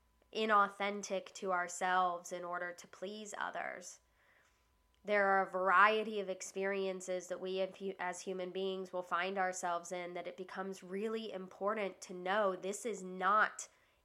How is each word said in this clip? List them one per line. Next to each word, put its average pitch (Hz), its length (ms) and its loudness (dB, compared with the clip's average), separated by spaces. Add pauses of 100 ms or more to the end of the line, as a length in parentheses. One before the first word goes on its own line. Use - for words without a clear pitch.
(360)
inauthentic 202 960 2
to 190 200 -2
ourselves 180 800 2
in 180 120 -6
order 175 280 -4
to - 160 -16
please 208 520 -10
others. - 600 -6 (1080)
There 202 200 6
are 196 200 6
a 180 40 -8
variety 202 720 6
of 185 80 -4
experiences 190 1000 -2
that 180 120 -6
we 185 180 -2
have 185 180 -2
hu-, 196 240 -6
as 180 200 -4
human 185 300 -6
beings 190 420 -4
will 180 100 -2
find 180 360 0
ourselves 185 540 -2
in 175 220 -6
that 175 120 -6
it 180 100 -8
becomes 190 460 -8
really 214 500 -4
important 190 680 -4
to 190 120 -12
know 185 420 2
this 196 280 -6
is 196 180 -6
not 185 640 2 (360)